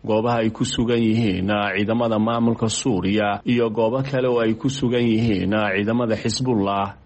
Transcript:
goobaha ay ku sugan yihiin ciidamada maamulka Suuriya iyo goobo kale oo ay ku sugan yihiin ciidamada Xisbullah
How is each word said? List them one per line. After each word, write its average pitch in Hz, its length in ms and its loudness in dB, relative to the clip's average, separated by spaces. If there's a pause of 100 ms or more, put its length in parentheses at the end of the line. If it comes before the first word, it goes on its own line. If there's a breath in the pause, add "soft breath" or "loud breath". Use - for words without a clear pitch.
goobaha 113 400 0
ay 110 80 0
ku 113 160 -4
sugan 117 320 0
yihiin 110 480 2 (320)
ciidamada 113 400 0
maamulka 117 480 0
Suuriya 104 800 0
iyo 117 240 2
goobo 113 320 0
kale 135 240 -2
oo 120 160 2
ay 110 160 2
ku - 80 -6
sugan 123 400 0
yihiin 107 480 2
ciidamada 107 640 0
Xisbullah 101 880 -2